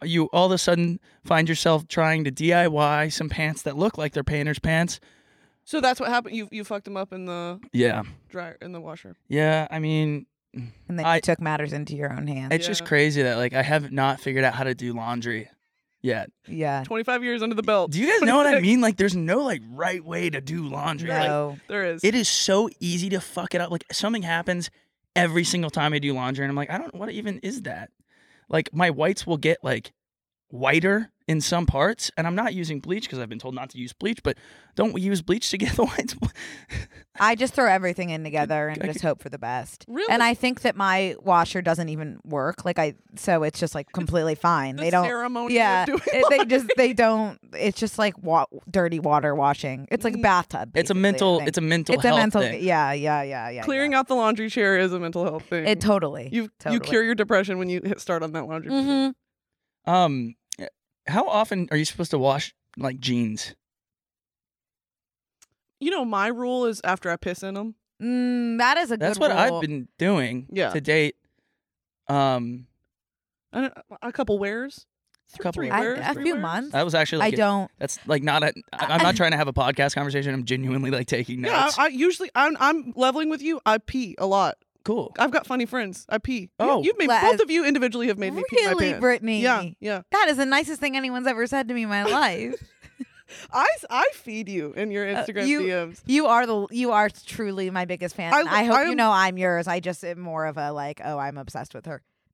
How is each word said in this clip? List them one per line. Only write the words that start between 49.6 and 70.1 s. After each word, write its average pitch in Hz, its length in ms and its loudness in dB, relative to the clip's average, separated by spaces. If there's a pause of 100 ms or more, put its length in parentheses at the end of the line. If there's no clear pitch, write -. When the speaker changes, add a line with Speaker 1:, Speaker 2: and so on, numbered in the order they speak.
Speaker 3:
It's - 140 -2
like 233 100 0
a - 40 -4
Speaker 2:
Mm. 233 40 -2
Speaker 3:
bathtub. 180 520 2
Speaker 1:
It's 170 140 2
a 196 60 2
Speaker 3:
basically, 185 80 2
Speaker 1:
mental, 196 320 4
Speaker 3:
I 165 60 4
think. 143 80 0
Speaker 1:
it's 156 100 -2
a - 20 2
mental 165 360 2
Speaker 3:
It's 247 80 -2
a 247 40 6
Speaker 1:
health 190 120 6
Speaker 3:
mental. 214 200 4
Speaker 1:
thing. 117 240 -2
Speaker 3:
Yeah, 156 280 2
yeah, 147 300 0
yeah, 127 280 -6
yeah. 120 140 -8
Speaker 2:
Clearing 285 280 0
Speaker 3:
yeah. 262 60 4
Speaker 2:
out 262 100 0
the 262 60 0
laundry 220 340 2
chair 196 300 2
is 180 160 2
a 180 40 -4
mental 175 260 -4
health 156 200 -4
thing. 165 220 -2
Speaker 3:
It 208 160 2
totally. 151 500 0
Speaker 2:
You, 226 160 -2 (100)
Speaker 3:
totally. 208 180 -4
Speaker 2:
you 226 40 0
cure 226 220 0
your 226 140 2
depression 196 420 0
when 185 100 -4
you 180 160 -4
hit 196 160 -4
start 165 220 -2
on 160 100 -6
that 156 140 -6
laundry. 160 240 -8
Speaker 3:
Mm-hmm. - 1200 -4
Speaker 1:
Um, 139 460 2 (720)
how 190 200 2
often 208 420 0
are 156 60 0
you 151 80 2
supposed - 280 -4
to 151 60 2
wash, 135 360 0 (220)
like, 131 240 -6
jeans? 120 540 -2 (2250)
Speaker 2:
You 294 100 -2
know, 330 140 -2
my 208 240 0
rule 247 380 0
is 220 180 -2
after 185 260 -2
I 170 60 -2
piss - 260 -8
in 196 140 -8
'em. 214 180 -8 (280)
Speaker 3:
Mm, 240 560 0
that 247 200 4
is 339 120 0
a 233 60 0
Speaker 1:
That's 190 220 0
Speaker 3:
good - 100 2
Speaker 1:
what 240 40 4
I've 180 180 4
Speaker 3:
rule. 165 100 -2
Speaker 1:
been 151 280 -4 (100)
doing 135 520 0